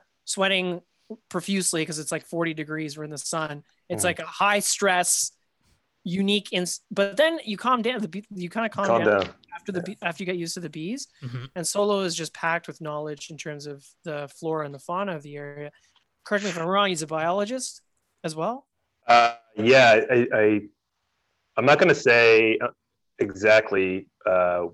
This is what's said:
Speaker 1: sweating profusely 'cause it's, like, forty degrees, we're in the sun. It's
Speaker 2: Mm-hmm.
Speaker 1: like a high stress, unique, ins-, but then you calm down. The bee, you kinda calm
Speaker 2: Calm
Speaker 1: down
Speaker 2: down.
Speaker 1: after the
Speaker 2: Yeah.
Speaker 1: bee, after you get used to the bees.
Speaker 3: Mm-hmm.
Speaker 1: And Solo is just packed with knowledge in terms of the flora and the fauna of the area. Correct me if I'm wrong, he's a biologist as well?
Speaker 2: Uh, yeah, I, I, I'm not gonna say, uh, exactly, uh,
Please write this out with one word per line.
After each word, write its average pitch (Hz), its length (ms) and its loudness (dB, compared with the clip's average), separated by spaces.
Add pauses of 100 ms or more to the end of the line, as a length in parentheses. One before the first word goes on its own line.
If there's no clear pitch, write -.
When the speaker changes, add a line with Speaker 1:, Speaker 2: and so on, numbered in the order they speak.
(260)
Speaker 1:
sweating 185 560 -2 (480)
profusely 175 560 -2
'cause 156 140 -8
it's, 151 120 -8
like, 156 160 -6
forty 165 260 -4
degrees, 156 440 -8
we're 151 80 -12
in 151 40 -12
the 151 80 -12
sun. 151 460 -8 (260)
It's 180 120 -6
Speaker 2:
Mm-hmm. 180 60 0
Speaker 1:
like 170 120 -2
a 160 60 -8
high 202 340 0
stress, - 720 0 (720)
unique, 196 500 -2
ins-, 180 280 -4 (100)
but 196 260 -2
then 320 260 2
you 208 140 -8
calm 247 240 0
down. 247 200 -4
The 214 60 -6
bee, 180 220 -12
you 180 200 -10
kinda 226 200 -4
calm 202 160 -4
Speaker 2:
Calm - 180 2
Speaker 1:
down 104 180 4
Speaker 2:
down. 92 120 -6 (220)
Speaker 1:
after - 180 -14
the 180 60 -4
Speaker 2:
Yeah. 170 60 -10
Speaker 1:
bee, 196 160 -12
after 175 220 -6
you - 20 -8
get 185 120 -4
used 170 160 -8
to - 80 -10
the 165 80 -10
bees. 170 380 -10 (140)
Speaker 3:
Mm-hmm. 127 240 -12 (100)
Speaker 1:
And 170 120 -8
Solo 202 340 0
is 175 140 -4
just 160 180 -8
packed 170 340 -4
with 147 140 -14
knowledge 151 480 -10
in 156 80 -16
terms 147 300 -12
of 139 180 -16 (180)
the 147 240 -8 (120)
flora 160 260 -4
and 143 80 -12
the 139 60 -16
fauna 185 360 -6
of 147 80 -12
the 147 140 -16
area. 143 340 -14 (520)
Correct 202 220 -2
me 202 60 -2
if 170 60 -6
I'm 165 100 -4
wrong, 196 220 2
he's 170 120 -4
a 160 60 -8
biologist 190 760 -4 (420)
as 156 120 -6
well? 208 320 -6 (400)
Speaker 2:
Uh, 120 280 6 (220)
yeah, 113 520 8
I, 120 240 4
I, 107 280 4 (960)
I'm - 80 2
not 147 140 8
gonna 151 160 6
say, 113 640 6
uh, 120 80 -2 (520)
exactly, 98 880 2 (180)
uh, 90 480 2